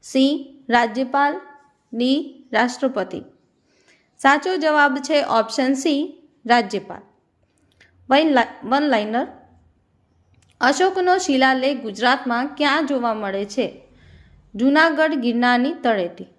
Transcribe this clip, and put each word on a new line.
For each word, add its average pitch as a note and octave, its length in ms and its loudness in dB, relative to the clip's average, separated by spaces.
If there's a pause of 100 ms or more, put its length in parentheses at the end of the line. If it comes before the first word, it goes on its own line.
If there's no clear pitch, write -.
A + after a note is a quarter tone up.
સી, - 580 -2 (100)
રાજ્યપાલ, B3+ 680 0 (520)
ડી, C4 600 -2
રાષ્ટ્રપતિ. A#3+ 720 -2 (960)
સાચો D4 380 0
જવાબ D4 420 2
છે C#4+ 300 0
ઓપ્શન B3+ 440 0
સી, C#4+ 500 -2 (240)
રાજ્યપાલ. G3 540 -2 (1600)
વન B3+ 160 0
લાઇનર, A#3+ 460 0 (1300)
અશોકનો F4+ 580 2
શિલાલેખ C4 640 0
ગુજરાતમાં A#3+ 640 -2
ક્યાં D4 400 -2
જોવા A#3+ 280 -2
મળે G3+ 300 -4
છે? - 380 -6 (720)
જૂનાગઢ D4 600 2
ગિરનારની B3 580 0
તળેટી. F#3+ 540 -4 (120)